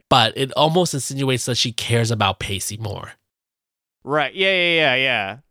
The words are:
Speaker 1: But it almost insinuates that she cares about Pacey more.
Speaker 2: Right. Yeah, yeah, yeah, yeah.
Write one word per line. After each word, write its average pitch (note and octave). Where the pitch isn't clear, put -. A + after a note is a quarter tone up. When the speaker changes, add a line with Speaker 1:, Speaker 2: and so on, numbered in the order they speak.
Speaker 1:
But A#2
it C3
almost D#3+
insinuates C3+
that B2+
she A#2
cares A#2
about G#2
Pacey G2+
more. G2+
Speaker 2:
Right. C#3
Yeah, F#3+
yeah, F3
yeah, D3+
yeah. A#2+